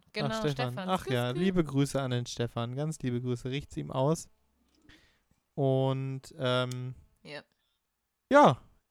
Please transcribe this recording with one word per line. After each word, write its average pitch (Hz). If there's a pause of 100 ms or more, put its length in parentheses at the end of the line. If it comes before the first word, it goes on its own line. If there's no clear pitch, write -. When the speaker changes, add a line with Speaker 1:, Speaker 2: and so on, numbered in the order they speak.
(140)
Speaker 1:
Genau, 214
Speaker 2:
Ach, 220
Stefan. 151
Speaker 1:
Stefan. 185
Speaker 2:
Ach 185
Speaker 1:
Skü, -
Speaker 2:
ja, 123
Speaker 1:
skü. 139
Speaker 2:
liebe 180
Grüße 139
an 131
den 123
Stefan. 120
Ganz 151
liebe 120
Grüße. 127
Riecht's 143
ihm 147
aus. 143 (1300)
Und, 135
ähm, 127 (300)
Speaker 1:
Ja. 147 (880)
Speaker 2:
ja, 262 (300)